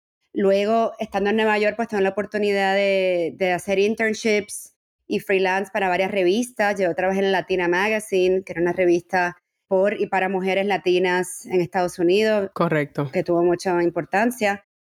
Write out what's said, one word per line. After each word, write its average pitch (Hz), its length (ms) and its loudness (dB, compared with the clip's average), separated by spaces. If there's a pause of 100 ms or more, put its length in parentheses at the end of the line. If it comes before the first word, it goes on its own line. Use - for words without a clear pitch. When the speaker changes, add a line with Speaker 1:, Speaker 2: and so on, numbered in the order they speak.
(320)
Speaker 1:
Luego, 202 680 2
estando 202 300 -2
en 214 60 2
Nueva 214 220 2
York, 208 180 0
pues 214 120 -4
tuve 208 120 -2
la 190 100 2
oportunidad 202 680 0
de, 185 600 2
de 185 160 0
hacer 190 260 -2
internships 214 960 -2 (340)
y 208 120 -2
freelance 190 520 0
para 196 160 0
varias 185 240 0
revistas. 202 640 0
Yo 175 160 0
trabajé 190 260 0
en 196 120 2
Latina 180 340 0
Magazine, 190 800 0
que - 80 -14
era 165 100 -6
una 175 100 0
revista 175 640 0 (300)
por 202 340 2
y 202 60 0
para 190 220 0
mujeres 190 380 0
latinas 180 800 0
en 185 140 0
Estados 180 380 -2
Unidos. 196 560 2
Speaker 2:
Correcto. 151 560 -2
Speaker 1:
Que - 140 -4
tuvo 170 180 0
mucha 175 400 0
importancia. 202 840 -2 (180)